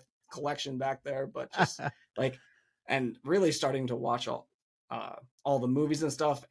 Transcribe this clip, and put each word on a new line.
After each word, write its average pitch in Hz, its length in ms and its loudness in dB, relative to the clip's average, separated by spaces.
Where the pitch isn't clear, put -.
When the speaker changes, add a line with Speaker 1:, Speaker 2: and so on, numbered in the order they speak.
Speaker 1:
collection 143 460 -4
back 131 260 -2
there, 139 220 -4
but - 260 -8
just - 300 0
Speaker 2:
<laughs> - 340 -8
Speaker 1:
like, 131 240 0
and 123 360 0
really 170 280 4
starting 135 360 2
to 120 80 -2
watch - 320 0
all, - 220 -4
uh, 113 260 -8
all 139 140 4
the 123 80 0
movies 147 360 2
and 143 80 2
stuff. 147 400 0